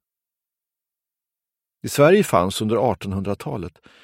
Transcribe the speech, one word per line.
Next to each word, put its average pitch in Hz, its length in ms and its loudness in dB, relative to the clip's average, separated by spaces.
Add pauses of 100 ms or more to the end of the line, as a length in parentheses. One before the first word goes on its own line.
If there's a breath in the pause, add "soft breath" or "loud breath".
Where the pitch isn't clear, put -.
(1800)
I 120 60 -10
Sverige 175 340 4
fanns 95 380 0
under 110 300 0
artonhundratalet 98 880 -8 (220 soft breath)